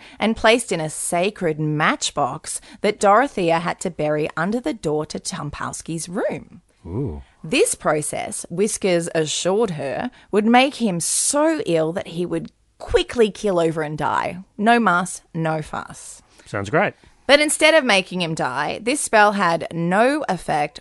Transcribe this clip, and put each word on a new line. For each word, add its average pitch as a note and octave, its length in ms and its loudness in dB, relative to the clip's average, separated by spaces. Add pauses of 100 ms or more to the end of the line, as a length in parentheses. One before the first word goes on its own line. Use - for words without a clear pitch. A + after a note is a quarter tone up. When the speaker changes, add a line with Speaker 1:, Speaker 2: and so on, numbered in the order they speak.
(200)
Speaker 1:
and A3+ 160 2
placed A#3 380 2
in E3+ 80 -2
a D#3 80 -4
sacred F3 680 -2
matchbox D3+ 1040 -2 (220)
that G#3 180 0
Dorothea G3+ 600 4
had E3+ 220 -4
to F#3+ 80 -4
bury D3+ 460 -2
under G3+ 240 -2
the D4+ 140 -4
door D3+ 320 -2
to - 140 -10
Tumpowski's D#3 880 -8
room. A#3 520 -6 (240)
Speaker 2:
Ooh. E2+ 360 -6 (220)
Speaker 1:
This F#3+ 320 2
process, - 760 -4
Whiskers F3 640 0
assured F3+ 560 0
her, D3+ 400 -6 (200)
would G#3 140 2
make B3 300 4
him F#3+ 240 -2
so D4+ 640 0
ill D#3+ 280 0
that G3 140 -8
he F3 180 -4
would - 260 -6 (260)
quickly - 540 2
keel G3 280 0
over E3 240 2
and D3+ 140 -6
die. D3 460 -2 (140)
No A#3 220 4
muss, F3+ 420 0 (120)
no D#3+ 280 -2
fuss. - 600 -12 (240)
Speaker 2:
Sounds G2+ 240 -6
great. D#3+ 240 2 (340)
Speaker 1:
But C#4+ 140 6
instead D#4 320 2
of D#4 100 6
making F#3+ 380 0
him E3 120 -2
die, D3 480 -4
this B3 200 -2
spell G#3+ 320 4
had E3+ 400 0
no G3+ 560 2
effect D#3 520 -2